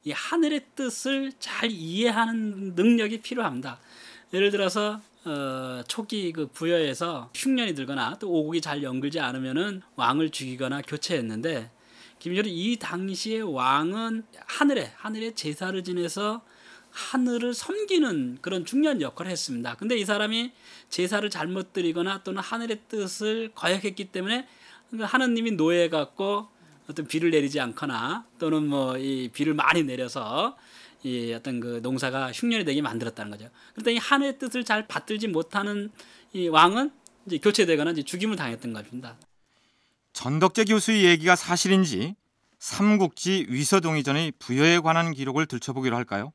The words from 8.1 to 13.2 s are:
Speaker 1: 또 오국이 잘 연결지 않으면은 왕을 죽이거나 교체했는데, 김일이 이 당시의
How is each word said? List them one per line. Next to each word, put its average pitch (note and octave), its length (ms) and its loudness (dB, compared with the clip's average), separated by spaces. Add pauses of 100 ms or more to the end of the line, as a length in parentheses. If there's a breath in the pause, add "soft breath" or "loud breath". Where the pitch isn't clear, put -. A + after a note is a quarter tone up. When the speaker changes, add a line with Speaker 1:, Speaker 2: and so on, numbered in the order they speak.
Speaker 1:
또 G3+ 120 -4
오국이 D#3+ 300 0
잘 D3 220 -4
연결지 C#3 360 -4
않으면은 C#3 640 -2 (140)
왕을 C#3+ 360 2
죽이거나 C3 500 -6
교체했는데, B2+ 880 -4 (480 soft breath)
김일이 F#3+ 320 -2
이 G3 260 -2
당시의 G3 640 -6